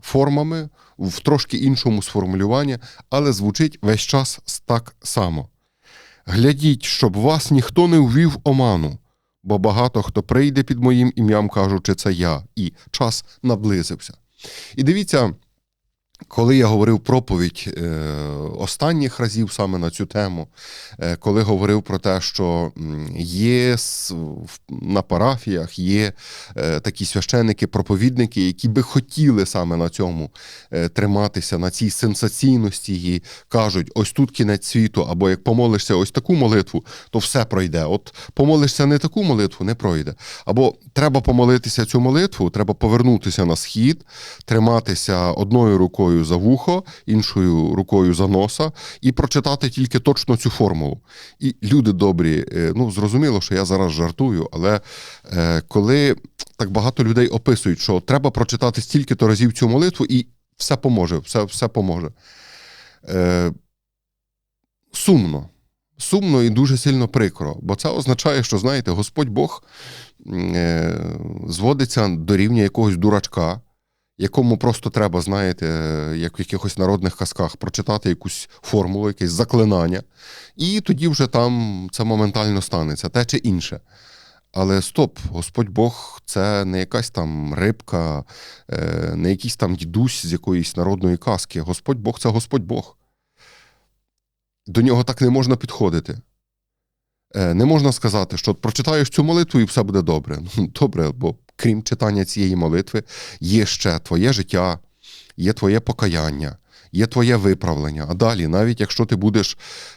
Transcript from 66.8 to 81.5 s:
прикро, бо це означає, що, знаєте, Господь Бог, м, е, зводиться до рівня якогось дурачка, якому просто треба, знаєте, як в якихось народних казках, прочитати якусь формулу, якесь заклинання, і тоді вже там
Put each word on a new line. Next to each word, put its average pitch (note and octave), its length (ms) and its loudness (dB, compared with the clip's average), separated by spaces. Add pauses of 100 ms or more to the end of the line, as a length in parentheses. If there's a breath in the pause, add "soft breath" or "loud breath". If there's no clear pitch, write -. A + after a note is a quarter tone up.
прикро, E2 540 -2
бо G2+ 140 -2
це - 140 -4
означає, B2+ 540 0
що, A2 140 -2
знаєте, A#2+ 340 -2
Господь G#2 380 -2
Бог, C3+ 340 -4 (640 loud breath)
м, F2+ 280 -4
е, E2 500 -2 (420)
зводиться A#2 600 0
до F2 300 0
рівня A2 240 2
якогось G2+ 360 2
дурачка, F#2+ 640 0 (560)
якому A#2 400 2
просто - 320 -2
треба, F2+ 320 0
знаєте, F#2 440 -2 (500)
як E2 240 -6
в - 20 -6
якихось - 360 -6
народних F#2+ 380 0
казках, - 420 -6
прочитати G#2 520 -4
якусь - 400 -6 (120 soft breath)
формулу, G2+ 460 0
якесь F#2 240 -4
заклинання, G2 720 2 (520 loud breath)
і G3 260 -2
тоді E3 260 0
вже C#3+ 200 2
там A#2 640 0